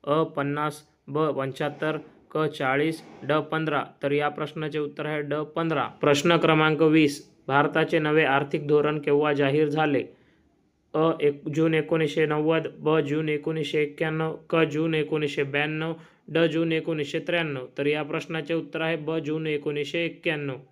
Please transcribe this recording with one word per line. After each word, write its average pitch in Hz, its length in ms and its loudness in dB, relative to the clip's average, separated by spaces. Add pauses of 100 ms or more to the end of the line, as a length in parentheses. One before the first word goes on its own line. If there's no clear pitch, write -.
अ, 151 180 2
पन्नास, 147 600 -4 (260)
ब, 143 120 -4
पंच्याहत्तर, 147 760 -2 (340)
क, - 80 -4
चाळीस, 147 640 0 (200)
ड, 135 100 -2
पंधरा. 151 520 0 (180)
तर 143 100 0
या 147 160 0
प्रश्नाचे 151 500 -6
उत्तर 147 280 -6
आहे 151 160 -4
ड, 147 120 -4
पंधरा. 151 480 -2
प्रश्न 147 540 2
क्रमांक 156 460 4
वीस, 151 480 4 (180)
भारताचे 151 500 2
नवे 156 260 4
आर्थिक 143 440 0
धोरण 151 300 4
केव्हा 147 340 2
जाहीर 143 360 2
झाले? 147 360 0 (920)
अ, 160 160 4 (100)
एक, 147 280 0
जून 160 260 2
एकोणीसशे 156 520 2
नव्वद, 151 400 0 (120)
ब, 151 200 2
जून 151 300 0
एकोणीसशे 151 540 -2
एक्क्याण्णव, 160 540 -2 (140)
क, 170 60 2
जून 160 380 2
एकोणीसशे 151 480 -2
ब्याण्णव, 151 500 -2 (360)
ड, 156 100 0
जून 165 340 2
एकोणीसशे 160 460 -2
त्र्याण्णव. 160 480 -2 (120)
तर 143 80 0
या 151 160 2
प्रश्नाचे 160 520 -4
उत्तर 160 260 -4
आहे 160 160 0
ब, 156 160 -6
जून 156 340 -4
एकोणीसशे 147 580 -2
एक्क्याण्णव. 151 500 -4 (180)